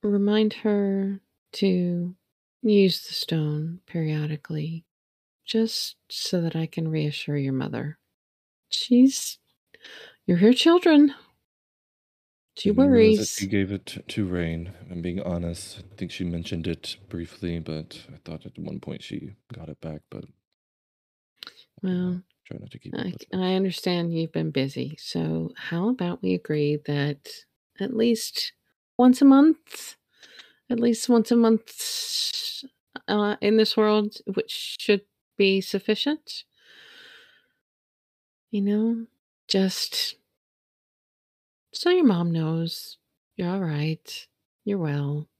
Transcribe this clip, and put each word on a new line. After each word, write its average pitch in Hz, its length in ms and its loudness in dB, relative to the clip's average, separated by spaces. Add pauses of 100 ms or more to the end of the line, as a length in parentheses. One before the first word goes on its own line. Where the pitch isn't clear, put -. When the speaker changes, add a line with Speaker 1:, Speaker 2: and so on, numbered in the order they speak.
Speaker 1:
remind 208 500 2
her 196 640 -2 (340)
to 180 640 0 (460)
use 202 460 4
the - 60 -14
stone 156 720 -4
periodically, 156 1000 -6 (600)
just - 500 -2 (140)
so - 320 -4
that 165 140 -2
I 160 100 -2
can 160 240 -6
reassure 147 480 -2
your 135 160 -2
mother. 127 440 -6 (720)
She's, - 720 2 (840)
you're 175 120 2
her 208 160 8
children. 320 600 6 (1400)
She 196 120 0
Speaker 2:
Didn't 262 220 6
realize 220 260 8
that 202 40 2
Speaker 1:
worries. - 180 -4
Speaker 2:
she 98 80 -2
gave 98 240 0
it - 380 -10
to 104 160 -2
Rain. 85 480 -4 (180)
I'm 87 100 -8
being 87 200 -4
honest. 87 580 -8 (120)
I - 40 -20
think 87 160 -10
she - 140 -8
mentioned 85 420 -6
it - 300 -8 (100)
briefly, 85 520 -8
but 78 540 -12
I 76 120 -20
thought 80 200 -14
at - 140 -18
one 78 220 -10
point - 200 -12
she - 340 -12 (180)
got 78 160 -16
it 76 100 -16
back, 78 220 -12 (100)
but - 140 -14 (1600)
Speaker 1:
Well, 180 400 -2 (240)
Speaker 2:
try - 140 -14
not - 120 -18
to - 80 -20
keep - 140 -14
up - 80 -8
Speaker 1:
I, - 100 -6
Speaker 2:
with - 200 -14
her. 185 80 -4
Speaker 1:
I 185 140 0
understand 175 600 -2
you've 165 200 -4
been 160 180 -4
busy, 139 480 -4
so 165 560 -6
how 170 340 -4
about 180 320 -4
we 185 120 0
agree 151 520 -2
that 143 440 -4 (500)
at 214 160 -6
least 226 560 -2 (460)
once 247 240 6
a 277 40 6
month, 277 680 6 (720)
at 233 120 0
least 233 260 0
once 233 240 4
a 233 60 6
month, - 1300 -2 (420)
uh, 208 320 0
in 214 160 2
this 220 220 4
world, 214 400 2 (180)
which - 460 -8
should 202 220 2 (340)
be 196 240 2
sufficient. - 840 -4 (2000)
You 208 100 -2
know, 226 440 0 (420)
just - 680 -2 (1600)
so - 200 0
your 359 120 4
mom 175 280 4
knows 165 640 -4 (400)
you're 180 120 -4
all 196 100 -4
right, 160 680 -4 (380)
you're 202 140 -2
well. 147 500 -4 (100)